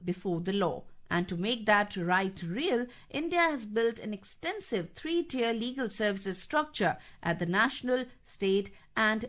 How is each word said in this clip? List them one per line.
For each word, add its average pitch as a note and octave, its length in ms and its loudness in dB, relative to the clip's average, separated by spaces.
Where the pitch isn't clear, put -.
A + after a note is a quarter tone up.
before F3 360 -2
the F3 120 -2
law. F3 300 2
And F3+ 200 0
to F3+ 80 -4
make G#3+ 300 -2
that G#3 300 4
right F#3+ 460 0
real, A#3 440 0
India E4+ 300 0
has D4+ 240 2
built A3+ 360 0
an G#3+ 120 -6
extensive A#3 800 -6
three-tier D#4 580 0
legal A#3+ 360 -2
services G3 540 -2
structure - 540 0
at E3+ 160 0
the F3 80 -2
national, B3 580 2
state, G3 500 0
and A3 320 2